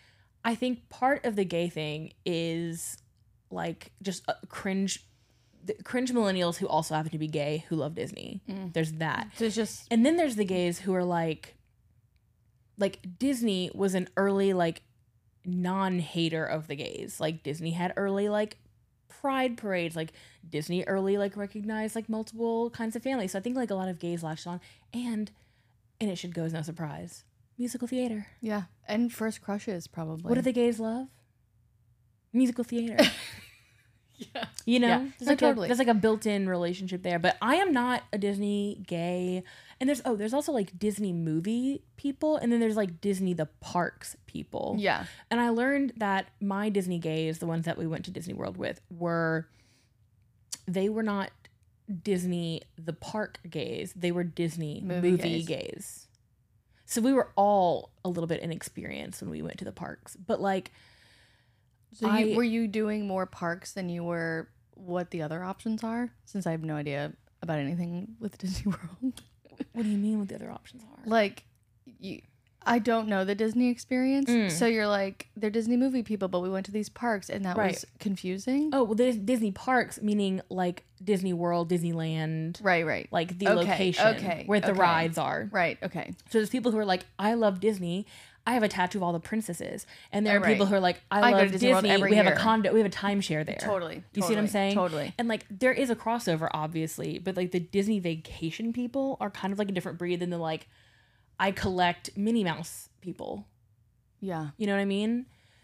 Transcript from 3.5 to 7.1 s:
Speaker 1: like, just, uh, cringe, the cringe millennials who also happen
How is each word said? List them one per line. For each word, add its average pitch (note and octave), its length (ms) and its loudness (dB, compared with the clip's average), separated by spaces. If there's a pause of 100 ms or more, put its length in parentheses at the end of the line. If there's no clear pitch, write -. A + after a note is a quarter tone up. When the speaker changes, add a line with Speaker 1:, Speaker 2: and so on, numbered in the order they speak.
Speaker 1:
like, E3+ 400 -6 (120)
just, F#3 260 -6
uh, - 60 -2 (160)
cringe, G3 520 -2 (640)
the G#4 180 -4
cringe B3+ 300 -2
millennials F#3 460 2
who - 100 -2
also D#3+ 260 0
happen D#3 160 0